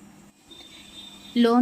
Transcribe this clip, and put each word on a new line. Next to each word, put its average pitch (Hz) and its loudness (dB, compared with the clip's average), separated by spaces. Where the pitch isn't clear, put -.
లో 233 2